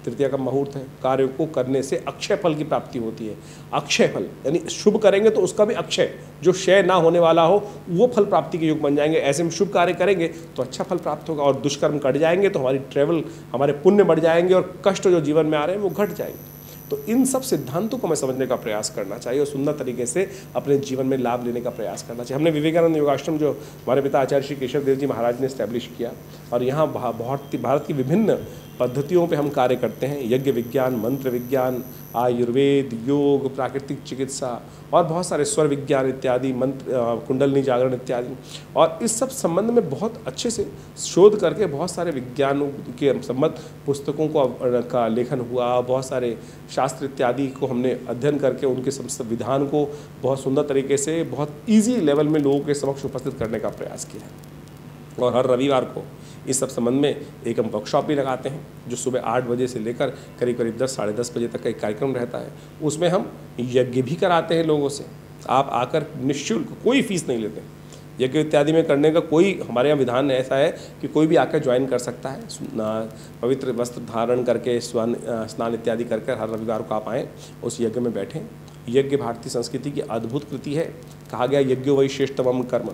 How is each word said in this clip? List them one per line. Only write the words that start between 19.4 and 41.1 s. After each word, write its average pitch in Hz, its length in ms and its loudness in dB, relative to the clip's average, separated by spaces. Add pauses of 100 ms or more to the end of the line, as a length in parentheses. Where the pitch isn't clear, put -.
और 139 60 2
सुंदर 143 260 -2
तरीके 123 340 -4
से 185 220 -2 (280)
अपने 139 220 2
जीवन 131 280 -2
में 131 120 2
लाभ 120 280 0
लेने 120 140 -2
का 120 100 -4
प्रयास 104 320 -8
करना 120 220 -10
चाहिए। 131 140 -4
हमने 165 120 4
विवेकानंद 160 460 2
योगाश्रम 147 420 0
जो 147 140 2
हमारे - 500 -2
पिता 139 180 2
आचार्य 135 240 2
श्री 143 120 -6
केशव 131 240 -2
देव 135 140 2
जी 135 120 -2
महाराज 120 340 0
ने 135 60 2
establish 120 520 -4
किया 117 140 -4 (400)
और 120 100 2
यहाँ 135 300 0
भा-, 117 220 -4
भारत, 127 460 -6
भारत 135 260 0
की 170 60 -4
विभिन्न 151 460 2 (420)
पद्धतियों 143 460 2
पे 160 100 0
हम 147 120 0
कार्य 127 280 2
करते 123 300 -2
हैं, 139 240 -4
यज्ञ 135 200 2
विज्ञान, 127 460 0
मंत्र 131 340 -2
विज्ञान, 127 540 -2 (320)
आयुर्वेद, 123 920 2
योग, 143 460 2
प्राकृतिक 135 480 -6
चिकित्सा 131 600 -6 (300)
और 170 120 6
बहुत 170 220 -2
सारे 151 180 0
स्वर 151 220 2
विज्ञान 135 420 2
इत्यादि, 131 440 0
मंत्र, 127 400 -2
अ, 117 220 0
कुंडलिनी 135 480 2
जागरण 127 320 2
इत्यादि। 123 400 -4 (420)
और 156 260 4
इस 226 160 -2
सब 262 100 0
संबंध 196 420 0
में 214 200 2
बहुत 151 240 -4 (120)
अच्छे - 240 -4
से - 180 -4 (300)
शोध 208 420 8